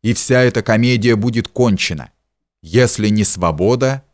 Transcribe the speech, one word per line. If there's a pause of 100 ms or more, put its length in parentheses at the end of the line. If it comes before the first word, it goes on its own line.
и
вся
эта
комедия
будет
кончена. (500)
Если
не
свобода (100)